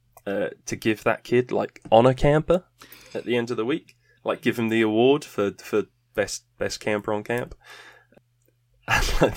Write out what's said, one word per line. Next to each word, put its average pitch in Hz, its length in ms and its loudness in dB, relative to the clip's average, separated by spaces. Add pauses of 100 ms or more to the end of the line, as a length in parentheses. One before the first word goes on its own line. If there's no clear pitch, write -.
(260)
uh, 98 240 -4 (160)
to 113 100 -8
give 110 280 -2
that - 200 0
kid, 123 280 0
like, - 300 -6 (100)
honor 120 220 8
camper 156 520 0 (480)
at - 120 -10
the 120 120 0
end 117 140 -2
of 117 60 -8
the 110 80 -2
week. - 320 -8 (260)
Like, - 180 -4
give 117 160 0
him 113 120 0
the 113 120 2
award 120 420 4
for, 101 360 -4
for 104 240 -2 (320)
best, - 300 -6 (120)
best 98 220 -6
camper 107 340 -4
on 104 100 -6
camp. 120 320 -8 (1300)
<laughs> - 80 -4
And, - 260 0
like, 117 160 2